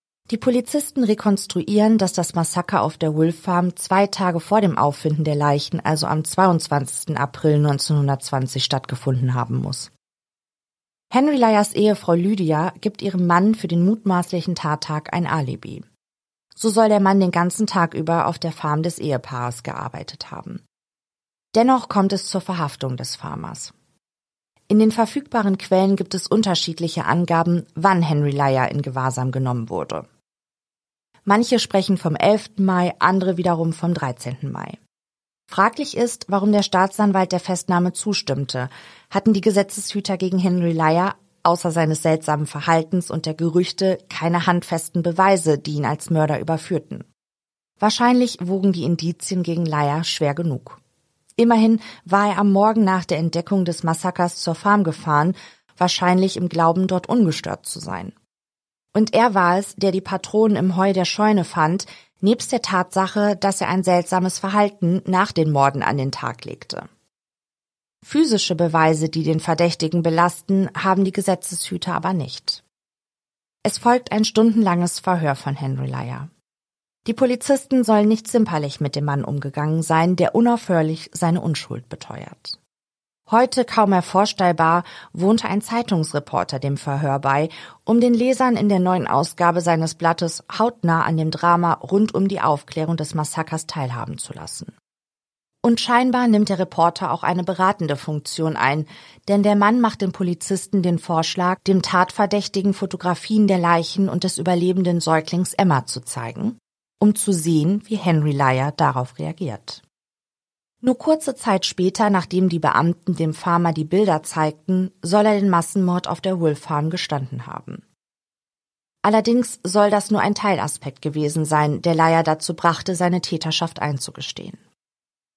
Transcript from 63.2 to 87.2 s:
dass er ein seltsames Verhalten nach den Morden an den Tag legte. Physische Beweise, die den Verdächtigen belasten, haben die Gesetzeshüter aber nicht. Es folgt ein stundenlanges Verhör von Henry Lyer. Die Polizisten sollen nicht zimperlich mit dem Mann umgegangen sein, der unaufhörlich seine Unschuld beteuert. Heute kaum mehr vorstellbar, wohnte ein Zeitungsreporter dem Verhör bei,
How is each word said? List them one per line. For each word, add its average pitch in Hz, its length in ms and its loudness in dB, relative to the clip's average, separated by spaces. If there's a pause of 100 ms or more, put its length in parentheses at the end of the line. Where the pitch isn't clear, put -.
dass 196 260 -2
er - 60 -2
ein 185 160 0
seltsames 180 560 0
Verhalten 196 640 0
nach 185 260 0
den 156 200 0
Morden 139 320 2
an 127 140 0
den 135 140 -4
Tag - 340 -10
legte. - 440 -14 (1160)
Physische 247 520 0
Beweise, 160 540 2
die 160 120 -2
den 156 180 0
Verdächtigen 165 640 0
belasten, 175 760 0
haben 190 280 2
die 190 80 0
Gesetzeshüter 180 840 -4
aber 175 200 -2
nicht. - 500 -8 (960)
Es - 160 -4
folgt 247 340 0
ein 214 140 2
stundenlanges 202 720 2
Verhör 160 360 0
von 139 200 -6
Henry 135 320 -6
Lyer. 127 420 -10 (760)
Die 226 80 -2
Polizisten 254 680 2
sollen 208 240 4
nicht 220 200 2
zimperlich 156 540 0
mit 143 140 -2
dem 147 100 -2
Mann 143 180 -2
umgegangen 147 600 -4
sein, 165 320 2
der 170 180 0
unaufhörlich 185 800 0
seine 170 280 0
Unschuld 127 460 -6
beteuert. - 720 -16 (680)
Heute 247 360 2
kaum 208 240 2
mehr 185 140 4
vorstellbar, 175 800 2 (260)
wohnte 208 380 0
ein 202 120 0
Zeitungsreporter 156 1000 -2
dem 139 180 -4
Verhör 139 420 -2
bei, 139 300 0 (340)